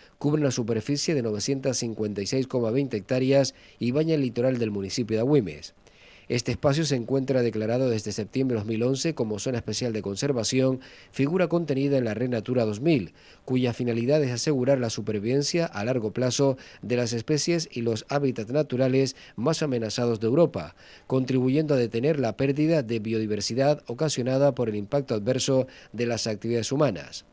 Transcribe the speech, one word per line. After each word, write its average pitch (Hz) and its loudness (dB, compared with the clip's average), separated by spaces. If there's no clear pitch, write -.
Cubre 147 0
una 143 2
superficie 120 -2
de 139 0
novecientas 123 -2
cincuenta 107 -4
y 98 -4
seis 131 -2
coma 120 0
veinte 131 0
hectáreas 131 2
y 120 0
baña 160 2
el 147 2
litoral 123 0
del 110 0
municipio 104 -2
de 110 2
Agüimes. 113 2
Este 123 -2
espacio 151 0
se 139 0
encuentra 127 0
declarado 117 0
desde 107 -2
septiembre 127 -2
de 110 0
dos 101 -6
mil 113 -2
once 135 0
como 107 -4
zona 127 -2
especial 113 -4
de 107 -4
conservación, 127 0
figura 160 2
contenida 143 0
en 123 2
la 110 0
Red 123 -2
Natura 123 0
dos 107 -2
mil, 131 2
cuya 127 0
finalidad 120 2
es 127 0
asegurar 123 2
la 117 0
supervivencia 120 0
a 101 -6
largo 113 -2
plazo 127 2
de 113 -2
las 120 0
especies 156 0
y 120 -6
los 113 -2
hábitats 127 -2
naturales 131 2
más 156 0
amenazados 120 0
de 117 2
Europa, 123 2
contribuyendo 131 2
a 135 4
detener 123 0
la 110 -2
pérdida 147 2
de 113 -2
biodiversidad 110 0
ocasionada 131 0
por 120 -2
el 104 -2
impacto 123 -2
adverso 127 0
de 113 -4
las 117 -2
actividades 113 -2
humanas. 131 -2